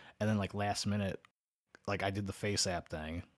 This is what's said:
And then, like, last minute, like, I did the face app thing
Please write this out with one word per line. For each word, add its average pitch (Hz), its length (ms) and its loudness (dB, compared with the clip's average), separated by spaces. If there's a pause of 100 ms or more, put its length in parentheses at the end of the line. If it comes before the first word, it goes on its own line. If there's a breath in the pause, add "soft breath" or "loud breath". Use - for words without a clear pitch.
(200 loud breath)
And 107 80 2
then, 107 100 4
like, 98 160 0
last 101 320 0
minute, 101 340 2 (680)
like, 98 160 0
I 98 80 4
did 101 160 0
the 98 60 -2
face - 340 0
app 87 220 -2
thing 80 340 -6 (160)